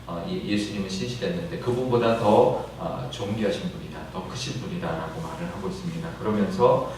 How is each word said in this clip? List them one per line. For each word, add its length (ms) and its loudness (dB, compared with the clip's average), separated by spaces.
어, 240 -6
이, 220 -2
예수님은 360 0
신실했는데 680 -4
그분보다 640 2
더, 440 6
어, 320 -4
존귀하신 600 -2
분이다, 260 -10
더 140 -8
크신 340 -6
분이다라고 580 -6
말을 280 -6
하고 200 -6
있습니다. 400 -6
그러면서, 800 4